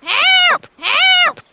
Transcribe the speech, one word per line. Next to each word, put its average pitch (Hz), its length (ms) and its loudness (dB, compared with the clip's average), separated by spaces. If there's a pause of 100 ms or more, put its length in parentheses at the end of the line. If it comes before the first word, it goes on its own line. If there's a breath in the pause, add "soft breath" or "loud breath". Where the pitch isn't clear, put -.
Help! 698 640 0 (120)
Help! 679 600 0 (120)